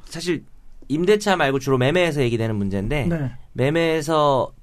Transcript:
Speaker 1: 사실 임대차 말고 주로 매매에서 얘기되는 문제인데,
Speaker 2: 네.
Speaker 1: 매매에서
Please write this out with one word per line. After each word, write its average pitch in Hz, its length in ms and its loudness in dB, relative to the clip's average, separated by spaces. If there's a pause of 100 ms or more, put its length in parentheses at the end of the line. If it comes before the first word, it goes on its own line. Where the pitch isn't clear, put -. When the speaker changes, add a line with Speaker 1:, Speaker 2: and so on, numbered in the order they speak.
Speaker 1:
사실 170 380 -6 (440)
임대차 190 480 2
말고 139 240 2
주로 131 180 2
매매에서 156 440 2
얘기되는 113 340 0
문제인데, 101 500 -2
Speaker 2:
네. 156 260 -2 (200)
Speaker 1:
매매에서 151 1000 0 (100)